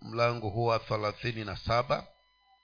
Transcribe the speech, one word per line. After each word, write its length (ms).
mlango 460
huu 180
wa 120
thelathini 680
na 120
saba. 500